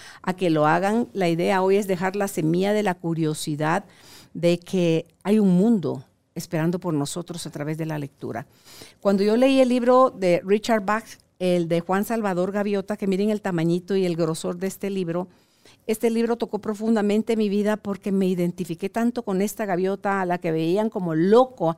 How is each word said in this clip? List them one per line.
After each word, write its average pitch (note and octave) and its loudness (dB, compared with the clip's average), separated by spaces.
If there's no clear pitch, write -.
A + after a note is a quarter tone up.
a F#3 -2
que F3+ 0
lo D#3 2
hagan. G3 2
La F3+ 0
idea F#3 0
hoy F#3+ 2
es G#3 0
dejar F#3+ -2
la G3+ -2
semilla F3+ 0
de G#3+ 0
la F#3 0
curiosidad D#3+ -2
de E3+ 2
que E3+ 0
hay G#3 4
un G3 4
mundo F3 2
esperando E3+ -4
por F3 -4
nosotros E3 -6
a D#3 -14
través D3+ -8
de D#3+ -6
la D#3 -6
lectura. A#2+ -10
Cuando G3 2
yo G#3 2
leí C4 4
el B3 4
libro B3+ 6
de F3+ 2
Richard G#3 0
Bach, G#3+ -2
el F3+ 0
de E3+ 0
Juan F#3+ 0
Salvador G3 -2
Gaviota, G3+ -2
que - -6
miren G3 0
el G#3 -2
tamañito F3 0
y F#3+ 2
el F3 -2
grosor E3+ -2
de F#3 -6
este G3 -8
libro, F3+ -4
este A3 0
libro A3+ 0
tocó G#3+ -6
profundamente A3 0
mi G#3+ 2
vida G#3 0
porque G3+ -6
me G3 2
identifiqué F3 -2
tanto A#3 -2
con F#3+ -2
esta G#3+ -4
gaviota G3 -2
a F#3 -2
la F3 0
que F3 -4
veían E3+ 0
como F3+ -4
loco, F#3+ 2